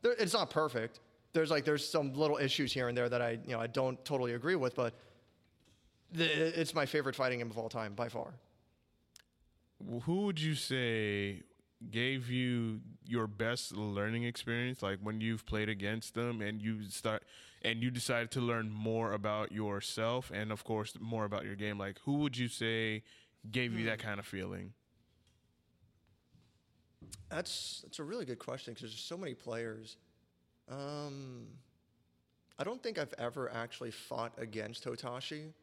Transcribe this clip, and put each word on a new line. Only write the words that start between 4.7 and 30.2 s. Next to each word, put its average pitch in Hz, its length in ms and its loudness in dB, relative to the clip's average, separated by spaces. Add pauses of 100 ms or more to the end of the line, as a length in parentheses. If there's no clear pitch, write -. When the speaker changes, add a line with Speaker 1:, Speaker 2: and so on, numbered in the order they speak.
Speaker 1:
but 117 200 2 (1160)
the, 160 480 4
it's 156 140 2
my 147 140 2
favorite 135 280 2
fighting 127 220 4
game 117 140 -2
of 107 80 -6
all 113 100 -2
time, 110 240 -4
by 117 160 0
far. 117 240 -6 (1400)
Speaker 2:
Wh-, 117 240 -6
who 175 240 2
would 175 160 2
you 156 140 2
say 107 880 2 (480)
gave 123 400 0
you 120 500 2 (240)
your 117 220 2
best 113 500 0
learning 104 460 0
experience, 120 580 -2
like, 98 220 0
when 107 180 -2
you've 110 240 0
played 107 240 0
against 107 460 -2
them 117 260 0
and 104 180 -2
you 107 260 0
start, 110 360 0 (400)
and 113 220 2
you 127 80 2
decided 120 400 2
to 131 100 0
learn 117 300 2
more 110 400 2
about 104 400 0
yourself 107 840 0
and, 107 180 0
of 104 120 -4
course, 110 360 0
more 113 260 0
about 101 200 -2
your 101 100 -4
game? 104 220 -2
Like, 98 280 -4
who 143 120 2
would 147 180 2
you 123 120 2
say 113 560 0 (480)
gave 123 220 2
you 113 120 0
that 110 160 0
Speaker 1:
Hmm. 113 60 -4
Speaker 2:
kind 101 120 -2
of 101 60 -8
feeling? 95 480 -6 (2500)
Speaker 1:
That's, - 540 -4
that's - 160 -12
a 156 40 -4
really 190 220 -6
good 123 140 -6
question 127 340 -8
'cause - 80 -12
there's 110 180 -10
so - 180 -8
many 165 160 -6
players. 113 640 -6 (680)